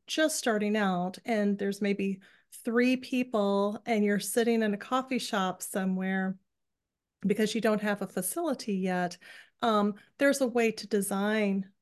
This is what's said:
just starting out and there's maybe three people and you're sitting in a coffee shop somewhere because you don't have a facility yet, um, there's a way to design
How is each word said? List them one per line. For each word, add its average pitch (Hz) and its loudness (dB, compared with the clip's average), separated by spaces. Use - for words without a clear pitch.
just 311 0
starting 208 0
out 185 0
and 208 0
there's 196 -4
maybe 196 -2
three 247 4
people 208 0
and 220 2
you're 208 2
sitting 226 2
in 208 0
a 202 -2
coffee 254 -2
shop 185 -2
somewhere 190 -2
because 208 0
you 226 -2
don't 214 2
have 208 -2
a 196 -4
facility 233 -4
yet, 180 -2
um, 208 2
there's 277 4
a 262 4
way 226 2
to 208 -14
design 202 0